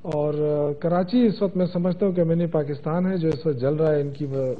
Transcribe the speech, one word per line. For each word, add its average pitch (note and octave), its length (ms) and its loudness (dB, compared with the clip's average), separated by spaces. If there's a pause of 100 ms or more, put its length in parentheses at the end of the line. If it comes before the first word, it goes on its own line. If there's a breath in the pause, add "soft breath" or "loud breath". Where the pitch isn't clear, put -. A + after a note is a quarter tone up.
और, D3+ 300 -2
अ, D3 480 -2
कराची F#3 440 2
इस G3+ 160 0
वक्त F#3+ 140 0
मैं F3+ 100 2
समझता F3 400 0
हूँ F#3 80 0
कि F3 80 4
मैंने E3+ 240 2
पाकिस्तान D#3 600 -2
है F#3+ 120 0
जो D#3+ 100 0
इस D3+ 180 -2
वक्त C#3+ 120 0
जल C3+ 160 0
रहा D#3 180 2
है, D3 80 2
इनकी C#3+ 240 -4
व-, C3+ 360 -2